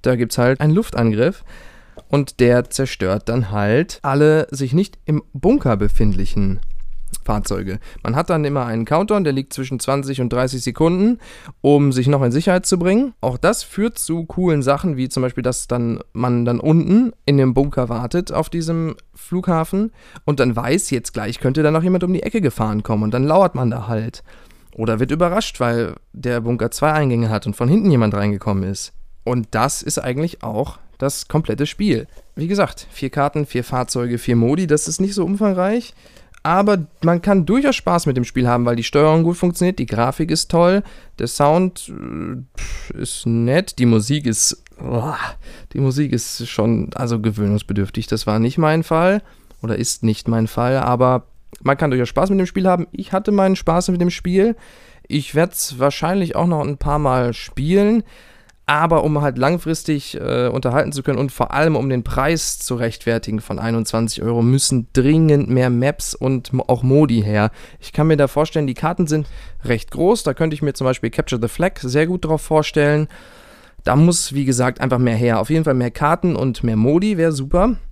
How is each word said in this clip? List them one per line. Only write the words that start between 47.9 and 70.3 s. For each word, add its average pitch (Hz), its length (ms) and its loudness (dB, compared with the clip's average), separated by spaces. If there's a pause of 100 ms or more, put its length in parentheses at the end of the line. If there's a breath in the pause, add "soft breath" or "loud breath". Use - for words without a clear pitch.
Das - 200 -4
war 107 120 0
nicht 123 200 0
mein 156 240 2
Fall 180 400 0 (380 soft breath)
oder 113 140 -4
ist - 280 -4
nicht 110 260 0
mein 113 180 0
Fall, 127 300 -2
aber 123 460 2 (380)
man 135 160 2
kann 151 120 0
durchaus 127 180 0
Spaß 180 220 0
mit 196 100 2
dem 185 60 2
Spiel 190 220 -2
haben. 175 240 2
Ich - 200 -10
hatte 202 200 0
meinen 190 260 4
Spaß 175 320 0
mit 180 100 0
dem 175 120 2
Spiel. 190 440 2 (520 loud breath)
Ich 139 280 -4
werd's 151 420 0
wahrscheinlich 160 580 0
auch 170 100 2
noch 165 160 0
ein 143 160 -4
paar 147 220 -2
Mal 127 340 0
spielen, 196 680 0 (640 soft breath)
aber 160 380 2
um 151 180 2
halt 127 180 0
langfristig, 156 760 -2
äh, 123 320 -2
unterhalten 127 440 0
zu 143 100 -6
können 135 160 -2
und 135 140 -2
vor - 200 -2
allem 151 240 2
um 135 140 0
den 123 140 -2
Preis 156 560 -2
zu - 160 -6
rechtfertigen 113 680 -2
von - 160 -8
einundzwanzig 113 640 -2
Euro, 117 220 0
müssen 127 500 2
dringend 147 560 4
mehr 127 220 2
Maps 131 420 -2
und 131 400 -4
mo-, 127 140 -2
auch 123 160 0
Modi 127 400 4
her. 107 280 0 (280 loud breath)
Ich - 120 -18
kann 151 160 0
mir 160 80 6
da 139 120 4
vorstellen, 151 400 -2
die 127 80 -4
Karten 170 320 -2
sind 151 200 -2 (380 loud breath)
recht 120 260 -2
groß, 190 300 2
da 131 140 -2